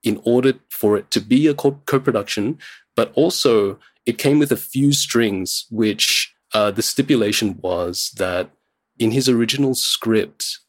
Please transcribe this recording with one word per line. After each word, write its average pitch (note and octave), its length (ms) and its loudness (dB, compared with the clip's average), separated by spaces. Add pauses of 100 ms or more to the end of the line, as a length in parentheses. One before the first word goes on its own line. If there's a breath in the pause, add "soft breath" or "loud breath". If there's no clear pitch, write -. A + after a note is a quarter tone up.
in - 220 -2
order B2 300 4 (140)
for G#2 280 0
it - 140 -6
to A2 100 0
be B2+ 260 2
a D3 80 4
co-, C#3+ 320 0
co-production, A#2+ 720 -2 (380 loud breath)
but A2+ 180 0
also A#2 640 2 (280 soft breath)
it A#2 120 -2
came C#3+ 200 2
with C#3 140 2
a A#2 40 0
few C#3 360 0
strings, G#2+ 800 -2
which, G#2+ 640 -2 (180)
uh, G#2 180 2
the G2+ 120 -4
stipulation G#2+ 800 0
was F2 540 -4
that F2+ 340 -4 (480)
in A2 120 2
his B2+ 180 0
original B2+ 460 0
script - 960 -2